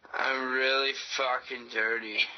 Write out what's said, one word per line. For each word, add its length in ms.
I'm 380
really 400
fucking 560
dirty. 460